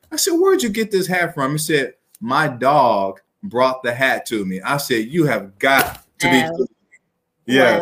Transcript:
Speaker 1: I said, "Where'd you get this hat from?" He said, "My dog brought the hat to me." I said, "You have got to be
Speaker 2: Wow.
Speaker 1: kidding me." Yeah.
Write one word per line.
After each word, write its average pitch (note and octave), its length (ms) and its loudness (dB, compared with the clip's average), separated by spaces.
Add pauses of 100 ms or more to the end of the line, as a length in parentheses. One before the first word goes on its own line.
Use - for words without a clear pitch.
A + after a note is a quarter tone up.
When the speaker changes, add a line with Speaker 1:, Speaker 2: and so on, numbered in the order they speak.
(100)
Speaker 1:
I D#4 60 -8
said, E4 160 -2
"Where'd F4+ 300 2
you A#3 80 -2
get G#3+ 200 -4
this F#3 160 -2
hat F3+ 280 -2
from?" C#3 180 -2
He D3+ 60 -2
said, D3 340 -2 (280)
"My C#3 280 0
dog A#2+ 720 2 (220)
brought B2+ 400 0
the A#2+ 120 -2
hat B2 320 0
to G#2+ 200 -4
me." F#2 160 -4
I C#3 160 -2
said, A#2 300 -2
"You D#3 180 0
have G2 320 -4
got C3+ 440 0 (180)
to - 100 -2
be C3 100 4
Speaker 2:
Wow. D#3+ 100 -2
Speaker 1:
kidding E3 100 -4
me." - 960 -10
Yeah. A#2+ 280 4